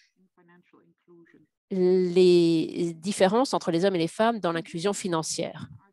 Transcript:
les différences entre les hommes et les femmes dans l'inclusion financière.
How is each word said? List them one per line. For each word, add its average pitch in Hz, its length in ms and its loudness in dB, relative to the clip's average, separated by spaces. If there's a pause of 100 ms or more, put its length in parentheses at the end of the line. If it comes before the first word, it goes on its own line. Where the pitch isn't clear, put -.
(1700)
les 175 1200 2
différences 196 580 0
entre 185 180 -4
les 170 140 0
hommes 196 100 0
et 175 40 -2
les 165 100 -2
femmes 226 320 -2
dans 175 120 -2
l'inclusion 165 420 -6
financière. 170 760 -6 (240)